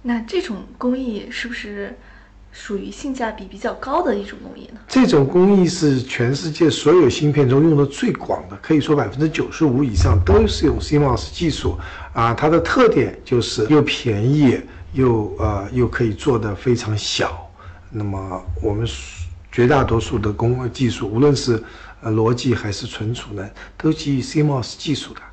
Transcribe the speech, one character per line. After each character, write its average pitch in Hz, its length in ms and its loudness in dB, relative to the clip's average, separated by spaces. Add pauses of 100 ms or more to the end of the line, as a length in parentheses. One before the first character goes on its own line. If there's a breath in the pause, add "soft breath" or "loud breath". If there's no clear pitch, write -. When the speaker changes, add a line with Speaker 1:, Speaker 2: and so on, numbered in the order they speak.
Speaker 1:
那 240 200 -2
这 349 200 -4
种 214 160 -6 (220)
工 254 200 0
艺 233 320 -6
是 - 160 -8
不 233 60 -10
是 208 420 -10 (560 soft breath)
属 - 280 -8
于 196 120 -10
性 269 220 -8
价 240 180 -4
比 208 140 -12
比 196 140 -18
较 214 160 -4
高 302 280 -2
的 254 140 0
一 202 80 -6
种 - 180 -14
工 - 160 -16
艺 - 140 -18
呢？ - 160 -18
Speaker 2:
这 262 180 6
种 147 200 6
工 185 280 6
艺 185 140 6
是 143 320 2
全 117 340 -2
世 156 160 -6
界 156 200 4
所 147 240 4
有 170 140 6
芯 147 220 0
片 143 160 4
中 135 160 4
用 160 140 4
的 143 80 4
最 208 280 -2
广 - 360 -6
的， 98 140 -14
可 - 100 0
以 156 80 4
说 151 160 2
百 127 100 0
分 104 140 -6
之 156 80 2
九 156 240 -4
十 160 140 0
五 135 180 2
以 117 100 -4
上 - 300 4
都 214 220 4
是 - 180 -2
用 131 160 2
C - 180 0
mos 131 320 0
技 165 200 -2
术。 - 260 -4 (380 loud breath)
啊， 117 180 2
它 147 160 0
的 165 100 6
特 226 300 4
点 123 340 2
就 123 160 0
是 107 300 -2
又 147 140 6
便 107 420 -2
宜， 139 340 4 (360 loud breath)
又， 113 440 2
呃， 101 340 -2
又 123 140 2
可 - 180 0
以 110 80 0
做 117 260 0
得 107 160 -4
非 123 200 0
常 107 220 -4
小。 - 540 -6 (400 loud breath)
那 107 120 -6
么 95 400 -6 (200)
我 104 100 -2
们 110 160 -4 (640)
绝 120 140 2
大 139 180 4
多 113 160 0
数 - 180 -4
的 104 140 -2
工， 120 400 -2
技 127 160 0
术， 107 200 -6
无 110 120 -2
论 143 160 6
是， 113 260 -2 (380 loud breath)
呃， 110 100 -6
逻 110 220 2
辑 123 220 0
还 104 180 -6
是 117 140 -8
存 110 280 -6
储 - 200 -14
呢， 98 120 -10 (300 loud breath)
都 156 160 0
基 143 240 -2
于 123 60 -2
C 151 200 -2
mos 139 360 -2
技 156 160 -2
术 - 200 -10
的 - 60 -18 (120)